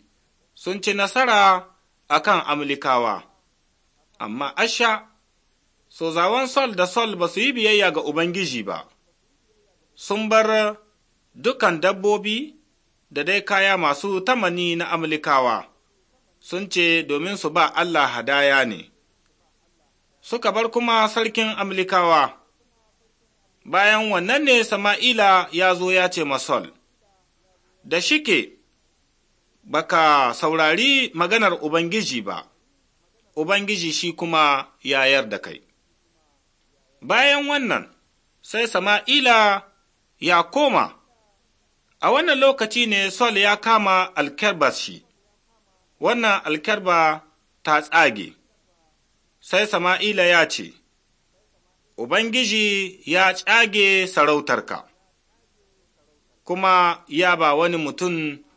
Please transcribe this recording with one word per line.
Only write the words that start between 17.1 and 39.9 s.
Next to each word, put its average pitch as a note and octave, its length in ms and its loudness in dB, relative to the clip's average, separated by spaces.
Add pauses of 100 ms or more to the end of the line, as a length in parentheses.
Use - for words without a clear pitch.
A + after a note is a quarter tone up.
su D#3+ 140 -6
ba D#3+ 240 2
Allah D#3+ 340 0
hadaya C3+ 560 2
ne. F#2+ 260 -8 (1300)
Suka A#3 320 -4
bar A3 180 -2
kuma A3+ 380 0
sarkin A3 400 -4 (100)
Amalekawa. F#3 800 0 (1300)
Bayan G#3 460 2
wannan G3+ 340 0
ne B3 200 4
Sama'ila G3+ 880 2
ya F#3 220 2
zo F3+ 180 -2
ya F#3 160 4
ce F3 160 -4
ma C#3 140 -2
Sol, A#2 340 -4 (1120)
"Da D#3 160 -4
shike, A3 580 -2 (1040)
ba D#3 240 -4
ka D3 480 4
saurari E3+ 800 2
maganar F3+ 380 0 (100)
Ubangiji D#3+ 640 -2
ba, F2+ 240 -10 (880)
Ubangiji F#3 560 -2
shi E3+ 200 -4
kuma D#3 540 0 (160)
ya C3+ 240 0
yarda B2 320 0
kai." D2+ 220 -16 (1400)
Bayan C#4+ 460 2
wannan, A3 380 -2 (560)
sai A3+ 240 -4
Sama'ila G#3+ 960 2 (580)